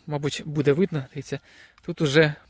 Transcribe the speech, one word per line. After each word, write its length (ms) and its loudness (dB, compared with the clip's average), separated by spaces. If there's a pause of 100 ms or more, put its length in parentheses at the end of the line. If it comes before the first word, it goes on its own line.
мабуть, 380 -4
буде 280 2
видно. 400 0
Дивіться, 260 -8 (460)
тут 160 -8
уже 340 4 (140)